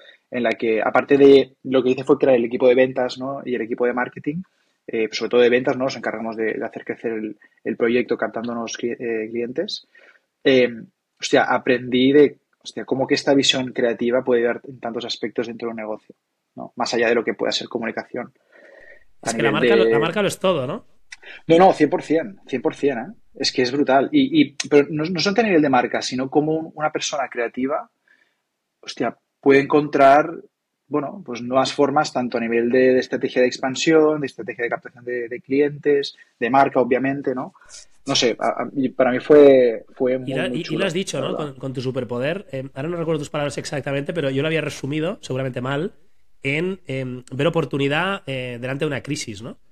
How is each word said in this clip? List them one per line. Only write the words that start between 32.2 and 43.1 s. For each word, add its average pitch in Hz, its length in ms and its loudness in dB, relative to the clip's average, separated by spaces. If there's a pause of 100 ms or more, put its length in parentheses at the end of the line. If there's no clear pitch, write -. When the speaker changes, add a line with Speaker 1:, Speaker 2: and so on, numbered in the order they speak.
Speaker 1:
a 117 40 -2
nivel 117 280 0
de, 127 240 6
de 131 60 4
estrategia 127 420 -2
de 123 60 6
expansión, 151 760 2
de 135 60 -4
estrategia 120 360 -10
de 117 60 -4
captación 120 360 -8
de, 120 220 -6
de 120 140 -10
clientes, 143 720 0 (240)
de 117 100 -2
marca, 135 300 4
obviamente, 131 560 0
¿no? 147 180 -10 (520)
No 139 100 -2
sé, 123 240 0
a, - 240 -2
a, 120 120 -8
y 131 140 -2
para 127 220 2
mí 127 80 -2
fue, 135 640 8 (100)
fue 127 200 0
Speaker 2:
Y 131 60 -2
Speaker 1:
muy, 127 140 -8
Speaker 2:
lo, 151 160 -2
Speaker 1:
muy 123 80 -4
Speaker 2:
y, 165 40 -4
y - 20 -10
Speaker 1:
chulo, 160 160 -6
Speaker 2:
lo 196 60 0
has 170 80 -4
dicho, 175 260 -4
Speaker 1:
la 131 80 -4
Speaker 2:
¿no? - 100 -6
Speaker 1:
verdad. 147 160 -8
Speaker 2:
Con, 135 60 -20
con 135 140 -8
tu 131 80 -6
superpoder. 127 720 -6
Eh, 135 240 -10
ahora 139 140 -6
no 175 80 -6
recuerdo 160 220 -4